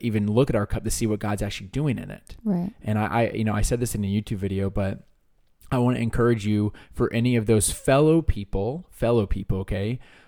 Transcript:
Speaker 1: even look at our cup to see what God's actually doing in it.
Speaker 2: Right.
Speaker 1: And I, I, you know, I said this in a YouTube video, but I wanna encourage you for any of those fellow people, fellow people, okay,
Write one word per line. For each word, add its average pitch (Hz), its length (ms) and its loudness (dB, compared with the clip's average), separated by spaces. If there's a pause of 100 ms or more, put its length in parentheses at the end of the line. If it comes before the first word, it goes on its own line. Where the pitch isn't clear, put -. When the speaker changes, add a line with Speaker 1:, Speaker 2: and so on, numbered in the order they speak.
Speaker 1:
even 107 300 0
look 127 200 4
at 120 40 0
our 104 120 0
cup 104 160 -4
to 107 80 -2
see 113 160 -2
what 107 120 0
God's 104 220 -2
actually 101 260 -6
doing 135 300 -2
in 101 140 -12
it. - 320 -16
Speaker 2:
Right. 190 280 -2 (120)
Speaker 1:
And - 160 0
I, 107 60 0
I, 117 260 2
you 110 120 -2
know, 107 100 0
I 107 100 0
said 120 160 0
this 120 160 -4
in 104 100 -2
a - 20 -2
YouTube 104 300 -2
video, 98 320 -2
but 98 380 -4 (640)
I 131 80 2
wanna 123 200 2
encourage 117 480 2
you 104 260 0 (180)
for - 220 -2
any 120 220 2
of 110 100 0
those 107 260 4
fellow 156 500 4
people, 110 720 -2
fellow 117 360 2
people, 95 320 -2
okay, 104 400 -4 (280)